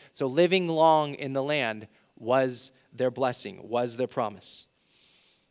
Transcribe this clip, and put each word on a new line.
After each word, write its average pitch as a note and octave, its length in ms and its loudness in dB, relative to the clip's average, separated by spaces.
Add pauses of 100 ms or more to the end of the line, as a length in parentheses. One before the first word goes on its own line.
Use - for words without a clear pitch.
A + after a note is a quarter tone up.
(100)
So - 160 -4
living F3 400 4
long D#3 460 4
in C3+ 220 -8
the C3+ 80 0
land A#2+ 460 -2 (280)
was B2+ 560 0 (180)
their B2+ 200 -2
blessing, A#2+ 580 -4
was A#2+ 300 -4
their B2 80 -2
promise. G#2 600 -8 (840)